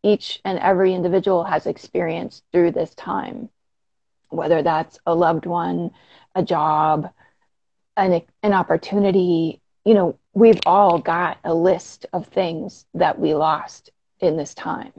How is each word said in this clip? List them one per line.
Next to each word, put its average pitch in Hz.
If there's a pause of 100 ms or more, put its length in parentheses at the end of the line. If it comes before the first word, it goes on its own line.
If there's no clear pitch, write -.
each -
and 190
every 185
individual 180
has 156
experienced -
through 175
this 165
time, - (800)
whether 160
that's 160
a 170
loved 165
one, 175 (460)
a 180
job, 156 (880)
an, 185 (220)
an 208
opportunity. 180 (240)
You 214
know, 185 (160)
we've 220
all 180
got 170
a 165
list 175
of -
things 165
that 160
we 156
lost 156 (300)
in 170
this 147
time. -